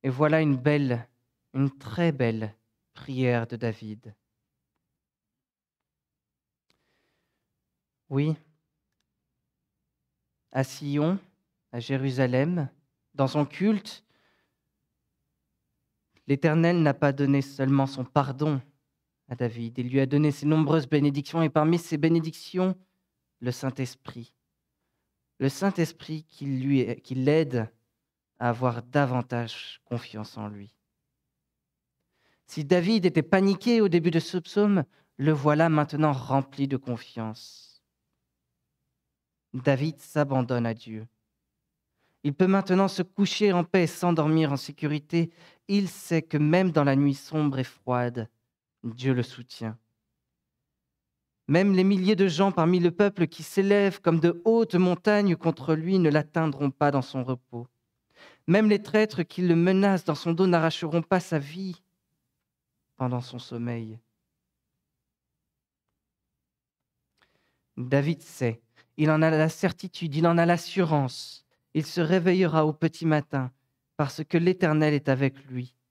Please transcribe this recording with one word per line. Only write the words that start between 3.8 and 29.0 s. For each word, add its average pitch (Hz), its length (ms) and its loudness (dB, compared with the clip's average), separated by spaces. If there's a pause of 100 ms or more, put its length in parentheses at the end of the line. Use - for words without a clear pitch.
Oui, 147 280 0 (2250)
à 135 100 -2
Sion, 147 560 -4 (540)
à 120 80 -8
Jérusalem, 135 880 -2 (440)
dans 135 120 0
son 147 180 0
culte, - 600 -4 (2250)
l'Éternel 165 560 2
n'a 143 100 4
pas 143 180 2
donné 139 300 2
seulement 135 460 0
son 131 160 -8
pardon 135 580 0 (640)
à 127 80 -12
David, 117 440 -6
il 123 100 -6
lui 131 100 0
a 135 80 4
donné 147 240 2
ses 143 160 -6
nombreuses 156 400 2
bénédictions, 147 560 0
et 156 80 2
parmi 160 300 2
ces 165 180 -6
bénédictions, 165 800 -2 (600)
le 120 100 -4
Saint-Esprit. 123 840 -10 (1040)
Le 135 100 0
Saint-Esprit 160 760 -4
qui - 220 -14
lui, 131 560 0
qui - 120 -12
l'aide 131 560 0 (680)
à 120 120 0
avoir 120 320 -2
davantage 123 1000 -4